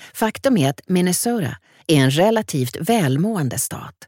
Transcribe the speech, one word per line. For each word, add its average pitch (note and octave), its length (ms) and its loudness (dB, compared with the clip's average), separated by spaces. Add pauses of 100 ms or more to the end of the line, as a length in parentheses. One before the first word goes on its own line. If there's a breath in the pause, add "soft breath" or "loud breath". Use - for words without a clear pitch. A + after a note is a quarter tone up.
(140)
Faktum A3+ 440 0
är C#3 120 2
att - 180 -6
Minnesota F3+ 680 -2 (300 soft breath)
är D#3 100 4
en C3+ 140 4
relativt E3+ 680 0
välmående E3 760 0
stat, - 380 -10 (120)